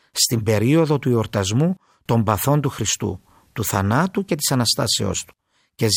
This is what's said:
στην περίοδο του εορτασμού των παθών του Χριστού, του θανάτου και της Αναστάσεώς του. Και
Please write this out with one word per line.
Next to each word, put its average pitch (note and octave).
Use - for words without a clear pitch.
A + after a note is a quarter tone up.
στην -
περίοδο C3+
του B2+
εορτασμού A2+
των A#2
παθών C#3
του C3+
Χριστού, G2+
του -
θανάτου B2+
και -
της D3
Αναστάσεώς A2+
του. -
Και A2+